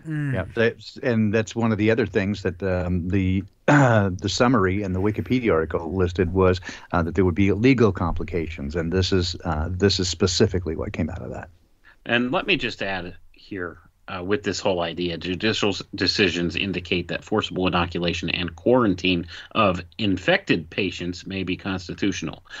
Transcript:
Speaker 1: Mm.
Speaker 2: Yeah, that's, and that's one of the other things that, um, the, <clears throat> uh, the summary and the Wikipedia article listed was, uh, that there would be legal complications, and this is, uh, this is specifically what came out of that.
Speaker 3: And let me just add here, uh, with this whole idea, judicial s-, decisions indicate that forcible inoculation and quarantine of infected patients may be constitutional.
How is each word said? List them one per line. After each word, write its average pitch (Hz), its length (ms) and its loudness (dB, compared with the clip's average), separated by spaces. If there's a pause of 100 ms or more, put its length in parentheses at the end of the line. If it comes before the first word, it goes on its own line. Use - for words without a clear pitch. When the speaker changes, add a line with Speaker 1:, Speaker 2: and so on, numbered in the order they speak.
Speaker 1:
Mm. 147 240 -4
Speaker 2:
Yeah, 90 220 -2
that's, - 480 -2
and 110 320 2
that's 110 200 -2
one 113 180 2
of 107 40 2
the 107 140 4
other 113 160 2
things 101 360 -2
that, 92 200 -4
um, 90 440 0
the, 95 380 0 (120)
<clears throat> - 120 -4
uh, 123 480 6
the 101 140 -4
summary 104 520 2
and 92 120 -2
the 92 80 0
Wikipedia 110 500 0
article 80 400 0
listed 90 400 2
was, 92 300 4 (300)
uh, 85 100 2
that 82 140 -4
there 95 100 4
would 87 80 2
be 98 180 4
legal 113 400 6
complications, 80 840 -4
and 82 160 -2
this 92 220 2
is, 90 320 2
uh, 80 260 -2
this 92 300 2
is 87 80 0
specifically 90 680 0
what 78 200 -6
came - 160 -2
out 82 100 -8
of - 100 -10
that. - 200 -12 (560)
Speaker 3:
And 120 260 0
let 190 140 -2
me 196 100 2
just 123 260 -6
add 90 320 -6 (180)
here, 87 460 -10 (300)
uh, 92 160 -8
with 101 180 0
this 95 160 -2
whole 95 220 2
idea, 85 360 -2
judicial 92 520 0
s-, 95 140 -2 (120)
decisions 87 640 2
indicate 87 520 -2
that 80 140 -6
forcible 92 460 -2
inoculation 85 600 -2
and 87 260 -4
quarantine 92 680 2 (260)
of 92 320 2 (140)
infected 104 720 0
patients 90 560 -6
may 95 180 -6
be 87 120 -2
constitutional. 92 840 -6 (180)